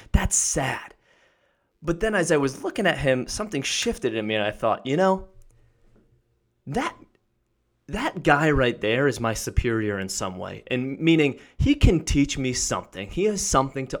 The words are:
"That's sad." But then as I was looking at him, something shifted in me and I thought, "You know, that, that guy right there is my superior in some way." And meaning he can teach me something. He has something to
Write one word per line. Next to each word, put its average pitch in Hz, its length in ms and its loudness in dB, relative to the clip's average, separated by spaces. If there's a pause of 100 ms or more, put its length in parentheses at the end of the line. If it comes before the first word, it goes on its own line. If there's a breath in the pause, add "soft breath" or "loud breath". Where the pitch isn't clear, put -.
(120)
"That's - 240 2
sad." 127 560 -2 (880)
But 170 200 -4
then 214 140 0
as 170 160 0
I 160 60 6
was 135 260 0
looking 254 240 -2
at 156 120 2
him, 131 300 0
something 208 340 -6
shifted 135 520 -2
in 107 120 -4
me 110 80 0
and 104 100 0
I 107 60 0
thought, 107 340 -2
"You 139 140 0
know, 190 300 2 (1400)
that, 226 280 -4 (960)
that 190 340 -4
guy 151 280 4
right 131 300 2
there 123 280 2
is 113 120 -2
my 113 140 0
superior 107 640 -2
in 95 100 -6
some 95 300 -6
way." 92 300 -12
And 131 320 -4
meaning 160 400 4 (180 loud breath)
he 262 160 4
can 202 300 6
teach 143 340 2
me 131 140 -2
something. 98 580 -6
He 180 140 -2
has 208 200 -2
something 135 440 0
to - 120 -8